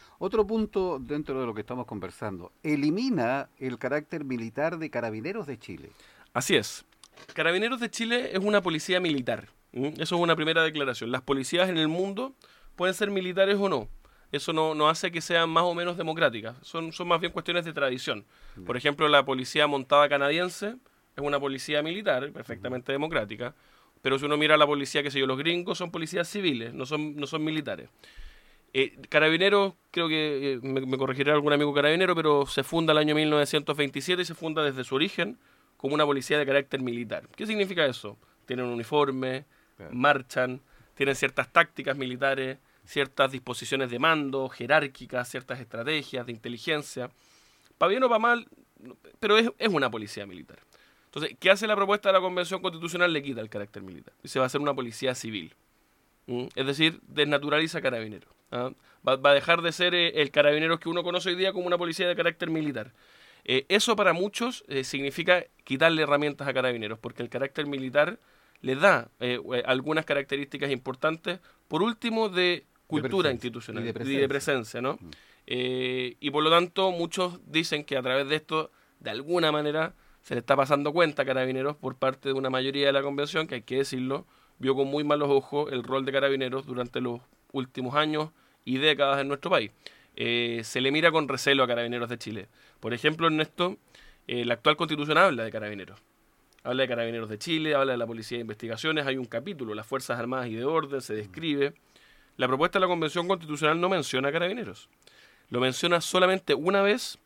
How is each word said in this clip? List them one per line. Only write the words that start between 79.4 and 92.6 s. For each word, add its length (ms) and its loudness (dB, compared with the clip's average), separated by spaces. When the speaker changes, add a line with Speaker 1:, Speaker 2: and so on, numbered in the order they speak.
Speaker 2:
manera, 420 -2
se 120 -8
le 60 -2
está 160 2
pasando 360 2
cuenta 300 4
a 20 -2
Carabineros 520 0
por 180 -8
parte 360 0
de 40 2
una 160 0
mayoría 360 0
de 60 6
la 100 4
convención, 440 -2
que 100 -6
hay 60 -8
que 140 -6
decirlo, 500 -2
vio 160 4
con 140 2
muy 160 0
malos 260 2
ojos 400 2
el 140 -2
rol 200 0
de 80 -4
Carabineros 540 0
durante 340 -4
los 200 -4
últimos 420 -4
años 360 0
y 140 0
décadas 420 4
en 80 -2
nuestro 220 -4
país. 200 2
Eh, 480 -2
se 160 -4
le 100 2
mira 220 4
con 160 2
recelo 340 4
a 40 4
Carabineros 420 -2
de 100 -8
Chile. 300 -12